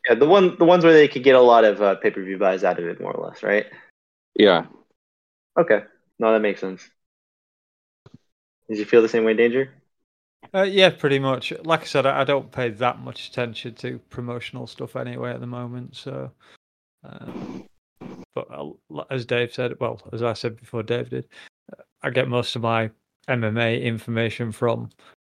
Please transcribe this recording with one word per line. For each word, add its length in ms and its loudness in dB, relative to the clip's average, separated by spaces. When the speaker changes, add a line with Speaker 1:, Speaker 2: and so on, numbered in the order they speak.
Speaker 1:
Yeah, 80 4
the 100 4
one, 320 4
the 60 4
ones 180 6
where 100 8
they 140 10
could 160 -4
get 140 6
a 40 8
lot 220 8
of, 180 4
uh, 140 4
pay-per-view 440 -4
buys 260 0
out 160 0
of 80 -6
it, 120 -10
more 120 -8
or 160 -8
less, 160 -18
right? 220 0
Speaker 2:
Yeah. 320 4
Speaker 1:
Okay. 280 2
No, 140 2
that 80 2
makes 200 -4
sense. 300 -12
Did 100 -6
you 60 -4
feel 160 6
the 80 2
same 140 0
way, 120 2
Danger? 400 0
Speaker 3:
Uh, 100 0
yeah, 280 4
pretty 300 -2
much. 320 -4
Like 200 -2
I 20 -18
said, 200 -2
I, 180 0
I 20 2
don't 260 -2
pay 200 -6
that 280 -4
much 300 -16
attention 480 -10
to 240 -10
promotional 560 -12
stuff 300 -14
anyway 340 -10
at 80 -10
the 80 -12
moment. 480 -14
So, 380 -14
um, 600 -16
but, 160 -10
uh, 200 -14
l-, 180 -12
as 160 -8
Dave 300 -4
said, 240 -8
well, 220 -6
as 120 -6
I 80 -2
said 240 -8
before, 260 -10
Dave 280 -6
did, 180 -10
uh, 100 -20
I 80 -4
get 160 -2
most 300 -4
of 60 -8
my 280 -2
M 160 -2
M 120 -2
A 240 -2
information 720 -6
from 400 -4